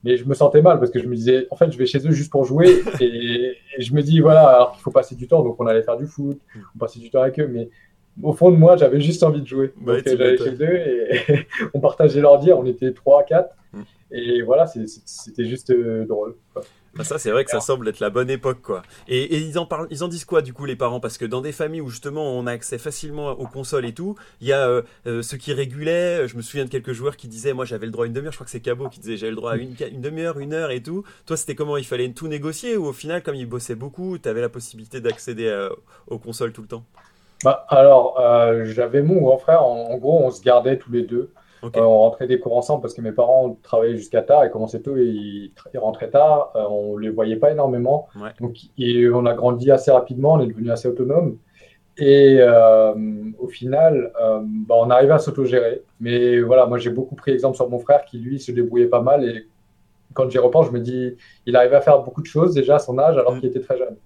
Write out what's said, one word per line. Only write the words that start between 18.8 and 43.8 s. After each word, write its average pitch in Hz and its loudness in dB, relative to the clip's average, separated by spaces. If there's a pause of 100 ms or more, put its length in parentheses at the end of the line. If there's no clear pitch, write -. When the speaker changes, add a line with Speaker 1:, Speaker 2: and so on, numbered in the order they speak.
Speaker 2:
Et, 127 -4
et 151 -6
ils 160 -8
en 170 -8
parlent, 165 -10
ils 147 -12
en 175 -8
disent 170 -12
quoi, 165 -2
du 127 -12
coup, 139 -16
les 135 -10
parents ? 123 -6
Parce 113 -12
que 120 -10
dans 123 -8
des 147 -12
familles 160 -10
où, 131 -12
justement, 143 -12
on 123 -8
a 120 -8
accès 120 -12
facilement 147 -12
aux 131 -12
consoles 131 -8
et 117 -10
tout, 180 -12 (240)
il 120 -10
y 139 0
a, 139 0
euh, 123 0 (240)
euh, 117 -8
ceux 117 -14
qui 139 -12
régulaient. 151 -4
Je 117 -16
me 117 -12
souviens 139 -10
de 123 -10
quelques 131 -10
joueurs 131 -8
qui 131 -20
disaient, 113 -8
moi, 127 -8
j'avais 113 -12
le 113 -12
droit 117 -6
à - -10
une 117 -10
demi-heure. 147 -10
Je - -18
crois - -18
que - -20
c'est 120 -14
Cabot 123 -8
qui 110 -18
disait, 107 -12
j'avais 110 -8
le 110 -10
droit 117 -10
à 110 -6
une, 127 -12 (160)
une 127 -16
demi-heure, 156 -10
une 143 -12
heure 160 -6
et 123 -8
tout. 175 -12 (220)
Toi, - -8
c'était - -10
comment ? 147 -6
Il 139 -6
fallait 123 -6
tout 160 -14
négocier 156 -8
ou 175 -4
au 139 -8
final, 160 -10
comme 147 -8
ils 123 -12
bossaient 120 -10
beaucoup, 175 -12
t'avais 117 -6
la 120 -4
possibilité 117 -14
d'accéder, 113 -6
euh, 101 -6 (400)
aux 117 -14
consoles 117 -10
tout 117 -20
le 107 -20
temps ? 117 -16 (580)
Speaker 1:
Bah, 135 0
alors, 135 6
euh, 117 2
j'avais 117 -2
mon 170 2
grand 131 4
frère. 160 4
En, 117 -2
en 123 -6
gros, 147 2
on 127 0
se - -18
gardait 127 2
tous 120 -12
les 120 0
deux. 120 -6 (300)
Speaker 2:
Ok. 117 -8
Speaker 1:
Euh, 113 2
on 113 6
rentrait 113 2
des 127 2
cours 120 -4
ensemble 143 -2
parce - -12
que - -16
mes 110 -8
parents 123 2
travaillaient 117 0